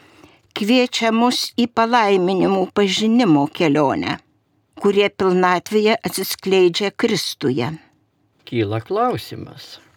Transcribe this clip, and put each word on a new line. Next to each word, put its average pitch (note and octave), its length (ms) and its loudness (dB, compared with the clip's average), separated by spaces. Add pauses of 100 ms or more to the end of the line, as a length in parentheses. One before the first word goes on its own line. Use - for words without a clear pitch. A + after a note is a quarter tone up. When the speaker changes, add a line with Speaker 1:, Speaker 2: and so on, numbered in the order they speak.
(500)
Speaker 1:
kviečia A#3 640 0
mus A#3 400 0
į A#3+ 160 -2
palaiminimų G3 1000 0
pažinimo G3+ 800 2
kelionę, C#3+ 680 0 (600)
kurie G3+ 320 2
pilnatvėje F#3+ 880 0
atsiskleidžia F#3+ 920 0
Kristuje. D3+ 800 -4 (760)
Speaker 2:
Kyla A2 340 -4
klausimas, - 960 -8 (200)